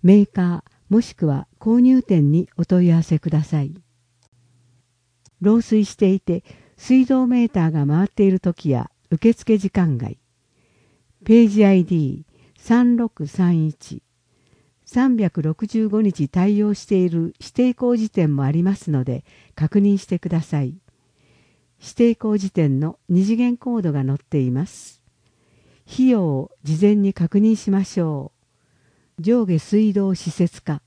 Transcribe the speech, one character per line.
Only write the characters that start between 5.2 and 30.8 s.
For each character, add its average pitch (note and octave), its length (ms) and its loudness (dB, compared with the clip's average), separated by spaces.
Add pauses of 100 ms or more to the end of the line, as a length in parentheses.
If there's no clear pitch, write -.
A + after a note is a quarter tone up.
漏 A3 180 4
水 G#3+ 240 0
し - 100 -16
て F#3+ 160 2
い F#3+ 80 0
て、 F3 240 -6 (320)
水 B3+ 300 2
道 C4 220 0
メ A#3+ 180 2
ー A3+ 40 -2
タ E3+ 180 0
ー D#3+ 40 0
が D3+ 140 -2
回 D#3+ 220 0
っ - 20 -4
て - 140 -2
い G3 80 4
る F#3 80 0
時 E3+ 320 -4
や B2 180 -2 (200)
受 A3+ 220 0
付 A3 280 0
時 F#3+ 100 -4
間 D#3+ 300 -2
外、 A2 180 -10 (1040)
ペ A3+ 200 6
ー A3+ 40 4
ジ G#3 180 2
ア G3 80 6
イ F3+ 120 4
デ F3 100 -2
ィ C#3+ 240 -2
ー D#3 40 -20 (340)
三 A#3+ 400 0
六 A3 300 -6
三 F3 380 0
一、 - 360 -12 (840)
三 B3 320 0
百 F#3 240 -2
六 D#3 260 -4
十 A3 200 -2
五 G#3+ 140 0
日 F3+ 280 -2
対 G3+ 340 0
応 G#3 100 0
し - 120 -10
て G3 120 0
い F3+ 120 2
る E3 300 -4
指 - 120 -20
定 B3 220 0
工 B3 220 -2
事 A3 140 -4
店 D3+ 260 0
も C#3 80 -2
あ C3+ 80 0
り E3 120 0
ま F#3+ 120 0
す - 160 -14
の C3 120 -2
で、 C3 200 -8 (320)
確 D#3 240 -2
認 G3+ 180 2
し - 80 -8
て F3 140 -4
く F3+ 100 -10
だ E3 120 -2
さ D3 220 -4
い。 C3+ 120 -8 (1040)
指 - 140 -20
定 A#3 220 2
工 G#3+ 220 -4
事 F#3+ 140 -6
店 C#3 280 0
の D3+ 280 -8
二 F3+ 160 0
次 G#3+ 120 -2
元 A#3+ 220 -2
コ A#3+ 180 -8
ー A3 60 -4
ド E3+ 100 -2
が C#3+ 120 -4
載 C3+ 120 -4
っ - 20 -8
て - 220 -6
い B2+ 100 -2
ま C3 160 -4
す。 - 380 -20 (880)
費 B3+ 180 2
用 G#3+ 160 2
を C#3+ 260 -4 (120)
事 D#3 180 -4
前 G#3 140 4
に G3 180 0
確 E3+ 240 -2
認 A3 180 2
し - 160 -8
ま G3 120 0
し - 180 -6
ょ D3 300 -6 (880)
う。 - 20 -12
上 A3+ 240 0
下 F3 140 0
水 G#3+ 340 0
道 G3 220 -2
施 - 160 -8
設 - 320 -4
課。 D3 240 -8